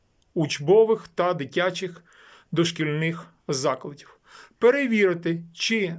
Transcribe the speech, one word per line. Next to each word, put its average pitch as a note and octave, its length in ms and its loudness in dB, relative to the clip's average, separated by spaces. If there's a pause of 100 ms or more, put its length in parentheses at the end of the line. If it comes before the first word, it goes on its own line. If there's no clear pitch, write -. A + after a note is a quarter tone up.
(360)
учбових F#3+ 720 2
та F3+ 260 0
дитячих F3 680 -6 (480)
дошкільних D#3+ 760 -2 (220)
закладів. C#3 720 -6 (400)
Перевірити, G3+ 840 2 (120)
чи G3 440 -2